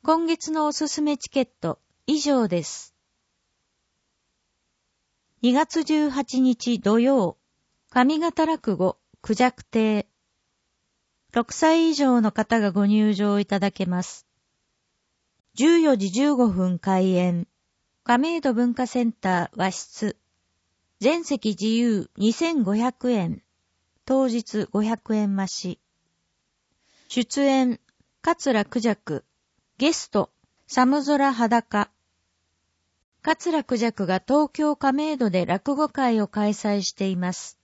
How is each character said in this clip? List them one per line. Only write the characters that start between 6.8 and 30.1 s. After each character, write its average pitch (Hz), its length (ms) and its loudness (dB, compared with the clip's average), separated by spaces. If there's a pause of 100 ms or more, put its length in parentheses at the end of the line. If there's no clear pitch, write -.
曜、 240 380 2 (540)
上 269 260 2
方 320 300 0
落 302 280 -2
語、 180 220 0 (240)
ク 220 140 -2
ジ 247 80 2
ャ 247 80 4
ク - 120 -20
亭。 214 440 0 (1200)
六 233 220 -4
歳 330 380 4
以 - 20 0
上 262 280 2
の 214 100 2
方 220 280 -2
が 208 120 0
ご 202 160 2
入 214 260 2
場 202 260 0
い 196 60 0
た 196 140 -2
だ 196 100 0
け 190 160 -4
ま 180 160 -2
す。 - 240 -14 (1300)
十 330 260 4
四 285 180 4
時 190 140 -2
十 277 240 2
五 240 140 4
分 185 280 0
開 185 380 2
演。 175 320 0 (560)
亀 294 380 0
戸 262 120 0
文 240 220 0
化 254 100 -2
セ 247 180 -2
ン 233 80 0
タ 180 440 -2
ー 220 40 -10
和 190 120 -2
室。 - 440 -8 (840)
全 320 240 0
席 240 260 -4
自 196 200 -6
由 226 460 0
二 214 160 2
千 330 300 -2
五 202 140 0
百 247 340 -2
円。 190 320 -2 (640)
当 262 220 2
日 220 440 -4
五 208 120 0
百 220 320 -4
円 202 200 0
増 196 120 -4
し。 - 320 -10 (1300)
出 247 340 -4
演、 262 380 0 (420)
桂 254 440 0
ク - 140 -6
ジ 220 120 0
ャ 202 40 -2
ク。 - 300 -10 (540)
ゲ 311 140 2
ス - 180 -10